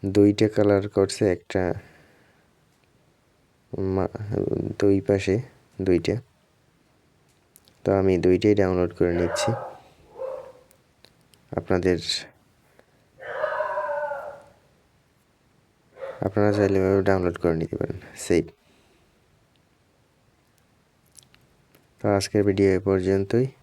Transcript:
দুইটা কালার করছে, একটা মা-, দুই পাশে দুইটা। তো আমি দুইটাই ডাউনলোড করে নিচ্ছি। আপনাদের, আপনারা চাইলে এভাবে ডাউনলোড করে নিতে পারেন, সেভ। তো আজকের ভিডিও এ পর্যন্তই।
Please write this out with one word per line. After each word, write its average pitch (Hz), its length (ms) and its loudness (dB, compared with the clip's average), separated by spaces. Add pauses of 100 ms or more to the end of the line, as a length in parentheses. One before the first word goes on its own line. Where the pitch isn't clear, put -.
দুইটা 104 420 4
কালার 101 420 2
করছে, 98 420 0
একটা 90 420 -2 (2000)
মা-, 95 400 -4 (640)
দুই 98 220 2
পাশে 98 380 0 (420)
দুইটা। 87 340 0 (1700)
তো 98 100 2
আমি 95 240 2
দুইটাই 92 380 4
ডাউনলোড 92 400 2
করে 87 180 0
নিচ্ছি। 87 380 -2 (2000)
আপনাদের, 90 440 0 (4000)
আপনারা 104 320 0
চাইলে 98 260 2
এভাবে 95 240 2
ডাউনলোড 92 340 0
করে 82 180 0
নিতে - 200 -6
পারেন, - 220 -6 (180)
সেভ। 85 300 0 (3500)
তো 101 100 -4
আজকের 101 340 0
ভিডিও 98 280 4
এ 92 80 2
পর্যন্তই। 98 680 0 (180)